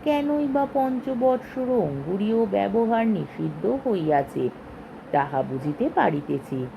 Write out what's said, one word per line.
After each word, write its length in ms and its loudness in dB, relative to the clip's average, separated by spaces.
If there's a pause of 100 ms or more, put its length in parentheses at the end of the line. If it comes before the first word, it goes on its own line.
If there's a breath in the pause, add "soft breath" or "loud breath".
কেনই 440 2
বা 260 2
পঞ্চবৎসর 960 0
অঙ্গুরীয় 760 2
ব্যবহার 640 2
নিষিদ্ধ 720 -2 (100)
হইয়াছে? 640 2 (640)
তাহা 300 2
বুঝিতে 540 -2
পারিতেছি 720 0 (120)